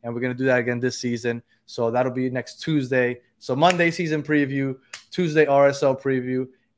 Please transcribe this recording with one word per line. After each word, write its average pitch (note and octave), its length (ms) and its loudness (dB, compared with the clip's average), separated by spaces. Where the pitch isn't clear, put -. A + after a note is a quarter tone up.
And A#2 100 -8
we're A#2+ 80 -6
gonna B2+ 140 -4
do C3 120 -2
that B2+ 120 4
again A#2+ 220 -2
this B2 180 -2
season. A#2 460 -4
So A#2 280 -4
that'll B2+ 180 0
be B2+ 180 -4
next B2 320 -8
Tuesday. B2+ 600 0
So - 160 -6
Monday, E3+ 380 4
season D#3 280 -2
preview, C#3 560 -2
Tuesday, D#3 340 2
R C#3 220 6
S C#3 160 0
L C3+ 100 4
preview, B2+ 540 -2